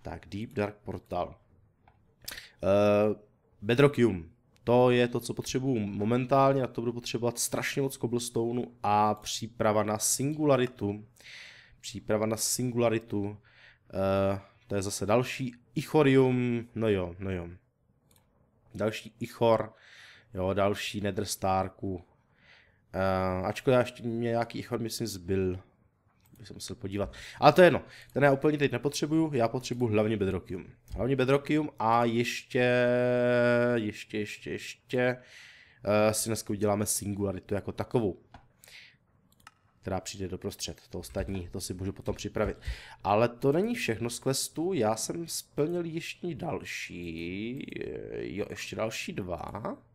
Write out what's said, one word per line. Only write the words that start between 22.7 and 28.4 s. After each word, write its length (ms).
Eh, 520
ačko 260
já 80
ještě 240
mě 260
nějaký 300
Ichor, 200
myslím, 280
zbyl. 520
Bych 100
se 60
musel 220
podívat. 380
Ale 140
to 80
je 60
jedno. 140
Ten 100
já 80
úplně 260